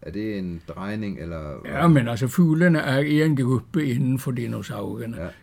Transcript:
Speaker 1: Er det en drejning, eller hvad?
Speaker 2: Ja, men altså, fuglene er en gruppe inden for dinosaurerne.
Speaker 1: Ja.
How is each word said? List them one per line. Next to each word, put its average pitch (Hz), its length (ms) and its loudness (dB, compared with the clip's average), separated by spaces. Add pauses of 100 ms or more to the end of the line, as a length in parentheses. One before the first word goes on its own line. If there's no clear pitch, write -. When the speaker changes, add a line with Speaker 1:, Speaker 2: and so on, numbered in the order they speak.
Speaker 1:
Er - 80 -12
det 104 280 -6
en 87 300 -6
drejning, 101 520 -6
eller 78 420 -8
hvad? - 100 -10
Speaker 2:
Ja, 160 160 2
men 139 200 6
altså, 120 200 -2
fuglene 165 500 4
er 147 460 2
en 156 120 4
gruppe 131 500 0
inden 131 320 2
for 135 120 -4
dinosaurerne. 113 920 -6
Speaker 1:
Ja. 87 60 -6 (140)